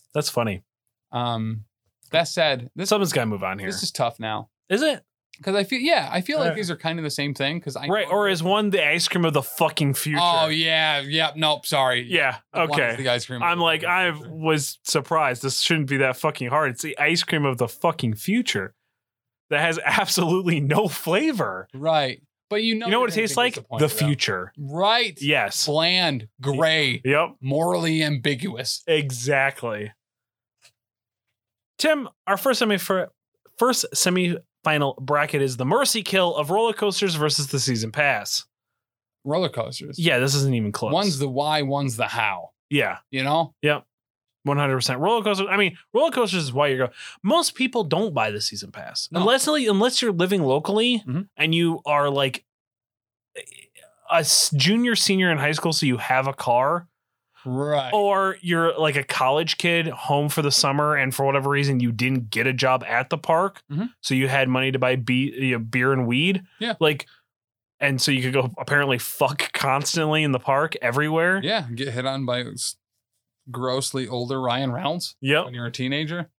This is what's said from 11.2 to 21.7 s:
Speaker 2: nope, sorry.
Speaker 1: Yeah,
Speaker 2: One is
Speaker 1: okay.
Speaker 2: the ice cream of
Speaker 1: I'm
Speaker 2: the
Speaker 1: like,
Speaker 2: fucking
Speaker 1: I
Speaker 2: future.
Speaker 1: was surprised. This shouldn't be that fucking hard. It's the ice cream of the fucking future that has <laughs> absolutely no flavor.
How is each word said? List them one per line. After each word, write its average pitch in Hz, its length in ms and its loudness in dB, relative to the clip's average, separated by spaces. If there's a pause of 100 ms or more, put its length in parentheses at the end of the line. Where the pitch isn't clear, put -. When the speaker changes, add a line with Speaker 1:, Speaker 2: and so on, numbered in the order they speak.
Speaker 2:
nope, 151 300 0
sorry. 127 360 2
Speaker 1:
Yeah, 131 360 0 (140)
Speaker 2:
One 165 180 0
is 143 80 0
Speaker 1:
okay. 120 180 0
Speaker 2:
the 131 140 -2
ice 120 160 0
cream 123 160 -8
of 175 60 0
Speaker 1:
I'm 175 100 0
Speaker 2:
the 170 60 2
Speaker 1:
like, 160 180 2
Speaker 2:
fucking 170 120 -2
Speaker 1:
I 180 180 2
Speaker 2:
future. 151 220 -14
Speaker 1:
was 156 500 0
surprised. 147 580 0
This 131 180 -4
shouldn't 156 300 0
be 139 80 0
that 131 180 2
fucking 147 320 -4
hard. 147 220 2
It's 120 120 -8
the 151 160 -10
ice 156 260 2
cream 151 200 0
of 131 140 0
the 117 100 0
fucking 143 460 -2
future 185 600 -2 (760)
that 147 100 2
has 165 220 2
<laughs> - 20 -8
absolutely 175 760 2
no 151 280 2
flavor. 160 840 -2